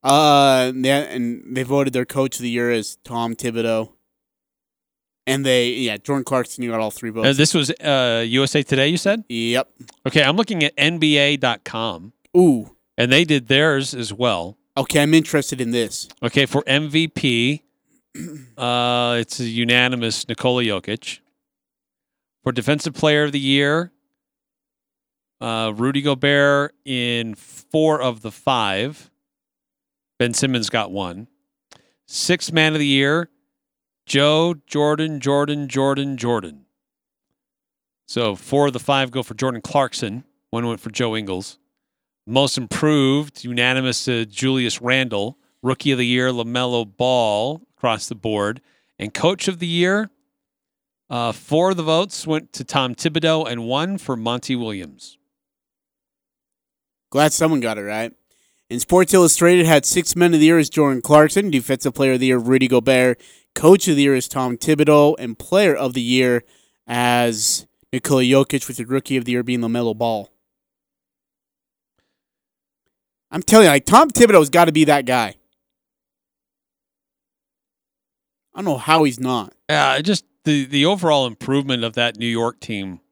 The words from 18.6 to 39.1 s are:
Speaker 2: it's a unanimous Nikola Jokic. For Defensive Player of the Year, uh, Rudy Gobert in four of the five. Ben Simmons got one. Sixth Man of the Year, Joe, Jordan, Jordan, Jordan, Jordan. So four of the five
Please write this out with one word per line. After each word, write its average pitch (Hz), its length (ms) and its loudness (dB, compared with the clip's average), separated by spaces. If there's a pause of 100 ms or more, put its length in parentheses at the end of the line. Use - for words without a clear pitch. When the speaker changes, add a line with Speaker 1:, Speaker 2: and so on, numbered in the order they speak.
Speaker 2:
it's - 180 -10
a 127 60 -6
unanimous 120 840 -2
Nikola 123 380 -2
Jokic. 104 560 -8 (1200)
For 131 80 -2
Defensive 139 440 -2
Player 151 300 2
of 143 80 -4
the 143 60 -4
Year, 143 540 0 (1500)
uh, 113 340 -4
Rudy 135 240 -2
Gobert 143 720 0 (120)
in 120 480 -4
four 156 680 -2
of 120 220 -4
the 110 100 -10
five. 117 760 -4 (1080)
Ben 120 140 0
Simmons 123 380 -2
got 104 200 -4
one. 95 380 -10 (800)
Sixth - 440 -4
Man 156 220 2
of 156 60 -2
the 147 80 0
Year, 143 420 0 (760)
Joe, 156 500 2 (120)
Jordan, 151 540 -2
Jordan, 143 480 -2
Jordan, 135 480 -2
Jordan. 110 480 -6 (1400)
So 113 280 -4
four 143 320 0
of 139 60 -2
the 123 80 -8
five 135 300 -2